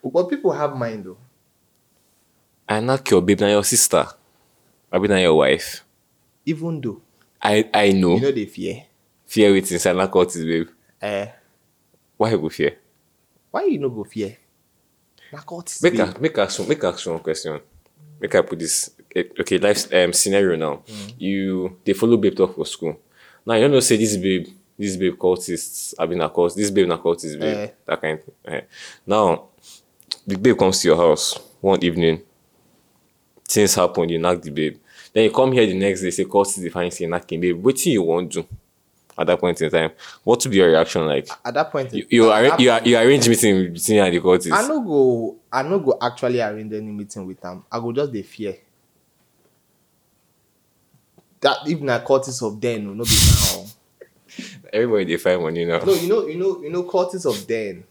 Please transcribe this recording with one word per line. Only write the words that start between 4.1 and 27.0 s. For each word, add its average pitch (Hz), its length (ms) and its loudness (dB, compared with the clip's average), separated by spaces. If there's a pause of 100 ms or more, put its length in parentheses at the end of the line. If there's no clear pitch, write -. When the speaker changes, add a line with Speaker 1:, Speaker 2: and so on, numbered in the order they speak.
Speaker 2:
I 90 80 0
be 95 80 0
na 101 120 2
your 87 160 6
wife. 71 500 2 (600)
Speaker 1:
Even 160 360 -6
though 113 200 -8 (400)
Speaker 2:
I, 104 320 2
I 101 200 4
know. 90 240 4
Speaker 1:
you 110 40 2
know 139 120 0
they 110 140 -4
fear. 92 360 -12 (440)
Speaker 2:
Fear 104 260 4
wetin? 95 280 2
Say 95 100 2
I - 40 2
knack 92 220 0
out 90 160 4
his 82 120 -6
babe. 82 240 -2 (320)
Speaker 1:
Eh. 101 260 -6 (920)
Speaker 2:
Why 110 140 0
you 107 80 2
go 78 100 -4
fear? 73 280 -4 (760)
Speaker 1:
Why 370 140 -6
you 302 140 0
no 139 120 -4
go 107 140 -10
fear? 104 320 -10 (960)
Na 147 80 -20
courtesy, - 460 -14
Speaker 2:
Make 175 120 2
Speaker 1:
babe. 92 180 -2
Speaker 2:
I, - 40 -12
make 156 180 -2
I 104 40 2
ask, 95 260 -4
make 156 160 -2
I 92 40 2
ask - 180 -6
you 87 60 -6
one 82 80 -6
question. 78 400 -8 (600)
Make - 140 -6
I 92 80 4
put 85 180 -6
this, - 300 -4 (240)
eh, 90 100 -2 (160)
okay, 90 180 0
life, 101 340 0
um, 87 200 2
scenario 98 440 2
now. 78 300 -6
Speaker 1:
Mm. 104 320 -16
Speaker 2:
You, 92 680 -4
they 101 100 0
follow 117 220 2
babe 98 200 0
talk 92 180 0
for 76 120 -6
school. 78 300 -8 (480)
Now, 117 100 -2
you 110 80 4
don't 143 100 4
know 131 80 6
say 123 160 2
this 104 200 0
babe, 92 300 -2 (320)
this 101 180 -6
babe 92 220 -2
cultists, - 800 -4
I 82 80 -2
mean, 87 120 -4
na 78 100 0
cult, 87 260 0
this 101 160 -2
babe 95 160 2
na 85 120 -2
cultist, 82 420 -4